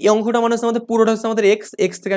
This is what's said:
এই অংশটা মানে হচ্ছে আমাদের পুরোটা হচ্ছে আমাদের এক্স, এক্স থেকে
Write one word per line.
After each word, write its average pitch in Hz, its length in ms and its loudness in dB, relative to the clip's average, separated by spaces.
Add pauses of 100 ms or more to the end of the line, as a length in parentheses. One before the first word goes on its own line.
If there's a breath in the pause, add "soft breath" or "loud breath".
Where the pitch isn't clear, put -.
এই 208 100 6
অংশটা 226 280 0
মানে 233 100 0
হচ্ছে 233 140 -2
আমাদের 233 220 -2
পুরোটা 220 240 2
হচ্ছে 220 160 -4
আমাদের 220 240 0
এক্স, 214 160 -6 (160)
এক্স 185 180 -6
থেকে 196 140 -4